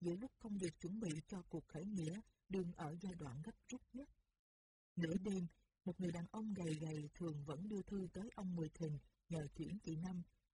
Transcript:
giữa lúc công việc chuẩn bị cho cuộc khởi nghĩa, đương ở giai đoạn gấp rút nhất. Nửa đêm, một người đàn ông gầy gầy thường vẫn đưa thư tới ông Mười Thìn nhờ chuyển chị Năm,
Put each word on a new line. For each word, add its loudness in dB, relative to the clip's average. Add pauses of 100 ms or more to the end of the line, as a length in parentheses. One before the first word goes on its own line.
giữa 4
lúc -2
công -2
việc 0
chuẩn 0
bị 2 (180)
cho -4
cuộc -4
khởi -4
nghĩa, 0 (280)
đương 2
ở -2
giai 0
đoạn -4
gấp -6 (140)
rút -4 (120)
nhất. -8 (880)
Nửa 4
đêm, 2 (380)
một -2
người 2
đàn -2
ông 0
gầy 2
gầy 0
thường 0
vẫn -2
đưa 0
thư 0
tới -4
ông 0
Mười 2
Thìn 0 (300)
nhờ 2
chuyển -2
chị 0
Năm, 0 (320)